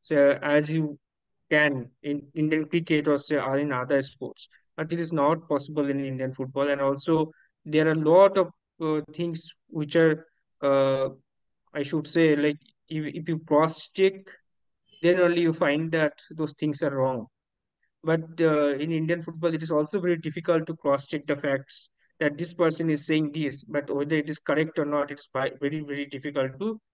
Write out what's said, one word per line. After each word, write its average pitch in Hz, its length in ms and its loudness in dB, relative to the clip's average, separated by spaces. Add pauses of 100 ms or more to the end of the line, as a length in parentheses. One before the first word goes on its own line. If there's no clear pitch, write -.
So 143 400 4
as 147 300 2
you 151 260 -2 (560)
can 143 360 2 (220)
in 147 100 -4 (220)
Indian 156 280 0
cricket 165 360 0
or 143 100 4
say, 147 200 -2 (120)
or 135 140 0
in 147 80 -2 (100)
other 139 200 0
sports, - 460 -12 (300)
but 160 160 -6
it 170 120 -4
is 160 60 -8 (100)
not 156 320 2
possible 143 420 -2
in 139 160 -4
Indian 131 280 -6
football. 139 300 -4
And 143 200 0
also 156 420 0 (420)
there 156 140 4
are 160 120 2
a 151 120 -2
lot 196 320 8
of, - 40 0 (340)
uh, 156 200 -2 (180)
things 170 280 -6 (320)
which 151 160 -4
are, 165 180 6 (560)
uh, 135 400 2 (680)
I 143 100 -4
should 156 260 -2
say, 165 200 6
like, 147 260 0 (280)
if, 156 140 -6 (160)
if 160 100 -8
you 160 100 -2 (120)
cross 156 360 2 (120)
check, 190 140 4 (880)
then 175 180 4
only 170 220 4
you 165 120 4
find 160 380 0
that 156 220 0 (260)
those 151 200 -4
things 147 220 -2
are 143 180 -2
wrong. 131 260 -2 (840)
But, 160 160 0 (160)
uh, 151 280 4 (140)
in 165 80 -4
Indian 165 300 -2
football, 165 360 -4
it 156 60 -6
is 160 80 -6
also 151 280 0
very 175 180 0
difficult 165 500 -2
to 160 80 -6
cross 139 300 0
check 147 220 -6
the 147 80 0
facts 139 540 -6 (300)
that 147 180 -2
this 170 160 -6
person 165 360 0
is 147 160 -2
saying 156 280 0
this, 147 300 -6
but 143 260 -6
whether 143 340 -2
it 156 60 -8
is 151 100 -6
correct 160 400 -2
or 151 60 0
not, 147 260 -2
it's - 160 -16
bi-, 131 320 -4
very, 147 220 -4 (100)
very 143 140 -6
difficult 139 540 -6
to 220 200 -6 (140)